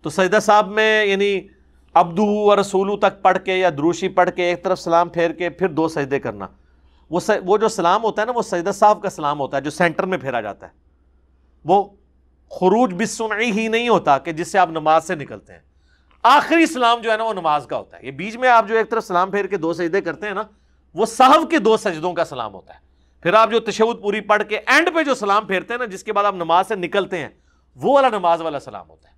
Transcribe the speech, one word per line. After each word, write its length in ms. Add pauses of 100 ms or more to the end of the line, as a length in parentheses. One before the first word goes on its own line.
तो 60
सजदा 300
साहब 280
में 380
यानी 440 (460)
अब्दू 520
व 60
रसूलू 420
तक 260
पढ़ 160
के 220
या 100
द्रूशी 380
पढ़ 220
के 220
एक 120
तरफ 140
सलाम 320
फेर 220
के 180
फिर 180
दो 200
सजदे 320
करना, 380 (540)
वो 80
स-, 240
वो 140
जो 120
सलाम 320
होता 200
है 40
ना, 60
वो 100
सजदा 300
साहब 280
का 100
सलाम 280
होता 200
है 60
जो 60
सेंटर 360
में 120
फेरा 240
जाता 260
है, 60 (920)
वो 320 (540)
खुरूज 420
बिस्सुनई 580
ही 180
नहीं 200
होता 280
कि 160
जिससे 240
आप 140
नमाज 300
से 140
निकलते 380
हैं। 100 (640)
आखिरी 420
सलाम 340
जो 100
है 60
ना, 60
वो 100
नमाज 320
का 120
होता 200
है। 80
ये 60
बीच 240
में 140
आप 180
जो 80
एक 160
तरफ 120
सलाम 280
फेर 160
के 100
दो 160
सजदे 280
करते 260
हैं 60
ना, 160 (460)
वो 100
साहब 440
के 100
दो 180
सजदों 360
का 100
सलाम 280
होता 220
है। 180 (320)
फिर 120
आप 160
जो 80
तशहुद 420
पूरी 200
पढ़ 220
के 120
एंड 380
पे 100
जो 120
सलाम 300
फेरते 280
हैं 60
ना, 60
जिसके 260
बाद 140
आप 100
नमाज 300
से 100
निकलते 420
हैं, 200 (400)
वो 180
वाला 140
नमाज 320
वाला 180
सलाम 280
होता 220
है 80